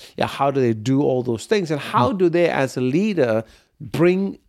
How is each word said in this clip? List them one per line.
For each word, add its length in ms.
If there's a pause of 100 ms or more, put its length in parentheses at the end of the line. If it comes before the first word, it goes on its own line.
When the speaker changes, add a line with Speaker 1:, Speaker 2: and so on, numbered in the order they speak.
(160)
Speaker 1:
Yeah, 100
how 240
do 100
they 140
do 280
all 200
those 240
things? 240
And 100
how 300
Speaker 2:
Hmm. 80
Speaker 1:
do 100
they, 200
as 280
a 40
leader, 640 (360)
bring, 580 (100)